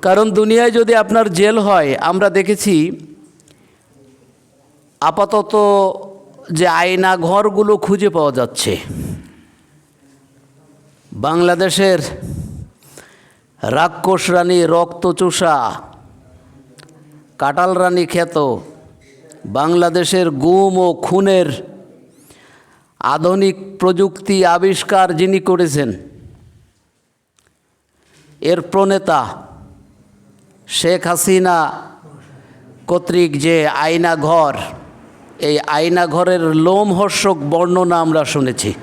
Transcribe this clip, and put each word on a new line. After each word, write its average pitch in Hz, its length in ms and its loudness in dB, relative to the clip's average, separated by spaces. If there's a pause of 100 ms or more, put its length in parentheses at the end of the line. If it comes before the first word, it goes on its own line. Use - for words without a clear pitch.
কারণ 202 300 2
দুনিয়ায় 220 400 2
যদি 233 240 2
আপনার 214 380 2
জেল 208 260 2
হয়, 185 380 2
আমরা 180 320 0
দেখেছি 190 640 0 (2000)
আপাতত 202 540 0 (960)
যে 165 160 0
আয়না 185 500 0
ঘরগুলো 202 600 2
খুঁজে 196 320 0
পাওয়া 156 220 0
যাচ্ছে, 120 460 -2 (2250)
বাংলাদেশের 175 880 0 (1600)
রাক্ষস 170 680 -2
রানী 175 360 2
রক্তচোষা 170 1040 0 (1700)
কাটাল 180 360 0
রানী 180 320 0
খ্যাত, 156 520 -2 (880)
বাংলাদেশের 170 840 0
গুম 180 480 2
ও 180 160 2
খুনের 185 680 0 (1400)
আধুনিক 185 800 -2
প্রযুক্তি 185 680 0
আবিষ্কার 180 720 2
যিনি 190 220 2
করেছেন, 160 540 0 (2500)
এর 170 200 0
প্রণেতা 190 640 0 (1400)
শেখ 170 400 -2
হাসিনা 175 640 2 (1160)
কর্তৃক 170 540 0
যে 160 260 2
আয়না 165 480 0
ঘর, 156 380 2 (840)
এই 147 200 0
আয়না 170 480 0
ঘরের 175 340 0
লোমহর্ষক 185 960 0 (120)
বর্ণনা 175 500 0
আমরা 160 260 0
শুনেছি। 127 580 -4